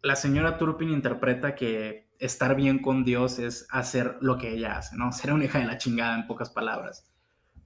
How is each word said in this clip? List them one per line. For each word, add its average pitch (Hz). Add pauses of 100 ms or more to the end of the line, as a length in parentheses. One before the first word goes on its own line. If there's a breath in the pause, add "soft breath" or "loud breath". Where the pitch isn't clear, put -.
La 139
señora 151
Turpin 160
interpreta 131
que 110
estar 131
bien 135
con 131
Dios 123
es 120
hacer 127
lo 131
que 120
ella 110
hace, -
¿no? 123
Ser 143
una 151
hija 135
de 120
la 117
chingada, 117
en 113
pocas 117
palabras. - (560)